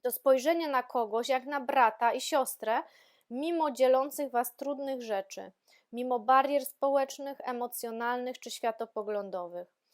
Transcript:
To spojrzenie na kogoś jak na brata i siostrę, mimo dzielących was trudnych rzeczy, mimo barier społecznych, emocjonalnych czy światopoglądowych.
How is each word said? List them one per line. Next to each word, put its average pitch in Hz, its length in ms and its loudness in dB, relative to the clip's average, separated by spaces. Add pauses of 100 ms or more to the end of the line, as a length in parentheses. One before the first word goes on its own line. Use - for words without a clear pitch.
To 247 100 -2
spojrzenie 277 560 4
na 262 160 2
kogoś 233 460 -2
jak 254 160 2
na 285 140 -4
brata 247 540 4
i 262 80 -4
siostrę, 262 640 0 (460)
mimo 311 420 -2
dzielących 262 600 2
was 240 240 0
trudnych 277 460 -6
rzeczy, 196 500 -6 (420)
mimo 247 260 -2
barier 269 460 4
społecznych, 277 760 -2
emocjonalnych 240 960 -6
czy 233 120 -14
światopoglądowych. 202 1300 -6 (140)